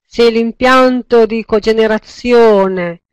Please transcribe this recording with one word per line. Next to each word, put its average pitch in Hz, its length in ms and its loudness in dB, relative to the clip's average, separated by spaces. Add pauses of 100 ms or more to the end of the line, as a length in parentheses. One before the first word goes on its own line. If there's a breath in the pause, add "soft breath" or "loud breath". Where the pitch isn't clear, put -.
Se 233 300 0
l'impianto 240 960 0
di 220 180 -6
cogenerazione 220 1600 -2 (100)